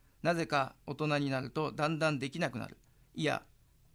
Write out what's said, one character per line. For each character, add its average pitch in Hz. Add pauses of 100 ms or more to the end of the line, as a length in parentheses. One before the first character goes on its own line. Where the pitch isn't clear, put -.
(220)
な 170
ぜ 165
か 135 (100)
大 147
人 151
に 139
な 131
る 123
と 156
だ 156
ん 160
だ 156
ん 143
で 135
き 135
な 160
く 120
な 104
る。 - (380)
い 160
や、 139 (540)